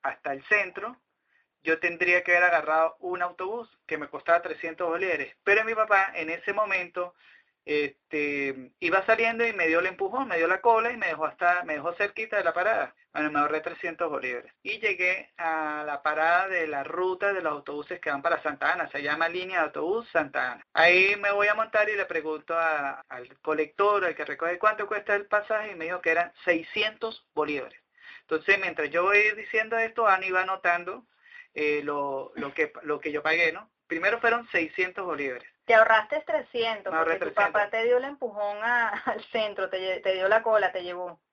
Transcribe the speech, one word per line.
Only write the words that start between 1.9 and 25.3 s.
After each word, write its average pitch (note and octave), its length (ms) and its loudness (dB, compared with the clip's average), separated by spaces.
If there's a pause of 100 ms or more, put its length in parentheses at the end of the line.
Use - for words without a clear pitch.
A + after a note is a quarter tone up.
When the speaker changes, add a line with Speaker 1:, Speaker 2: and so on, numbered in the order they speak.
Speaker 1:
que F3 100 4
haber F3+ 140 6
agarrado D#3+ 500 2
un F3+ 220 -6
autobús F#3+ 480 -6 (180)
que D#3 100 -4
me D3 120 -10
costaba E3+ 320 2
trescientos E3 480 -6
bolívares, E3+ 440 -2 (120)
pero G#3 180 6
mi A3+ 100 -4
papá G#3+ 400 2
en D#3+ 160 -6
ese E3+ 220 -6
momento, F#3 640 -4 (500)
este, C#3+ 1120 -4
iba F3+ 260 0
saliendo A3+ 420 2
y A3+ 60 -2
me F3 140 0
dio D#3+ 120 4
el F3+ 60 0
empujón, G3 420 -4
me F#3 100 -2
dio E3 100 2
la F#3 140 0
cola A#3 300 4
y A#3+ 60 -10
me G3+ 100 -4
dejó D#3 180 -2
hasta, F3 380 0
me D#3+ 120 -6
dejó D3+ 180 -4
cerquita G#3+ 440 -4
de G3 60 0
la E3 100 0
parada. F#3 400 0 (200)
Bueno, D3+ 180 -2
me D3 80 0
ahorré D3 220 0
trescientos E3+ 480 -6
bolívares. B2+ 420 -6 (120)
Y G#3+ 160 -8
llegué F#3 580 0
a D#3 480 -2
la C#3+ 160 -6
parada E3 460 2
de F3 200 -2
la C#3+ 160 -4
ruta F#3 480 -2
de F#3+ 100 -2
los D#3 120 -2
autobuses D3 460 -8
que - 100 -4
van C#3 140 -2
para E3+ 180 2
Santa C#3+ 320 -2
Ana, D#3+ 160 -4
se D3 140 -6
llama D#3 260 0
Línea F3+ 300 -4
de D#3+ 80 2
Autobús E3+ 420 -4
Santa C#3 440 -2
Ana. A#2 200 -16
Ahí F3+ 440 6
me G3+ 140 -2
voy G3+ 160 2
a G#3 80 4
montar A3 340 2
y G#3+ 60 -2
le G3 100 0
pregunto D#3 520 -4
a, C#3+ 500 -2
al B2+ 320 -16
colector, F3 640 2
al E3 120 -2
que D3+ 100 -8
recoge, E3 340 -4
"¿cuánto G#3+ 280 2
cuesta G#3 280 -2
el G3+ 120 -4
pasaje?", G#3+ 440 -2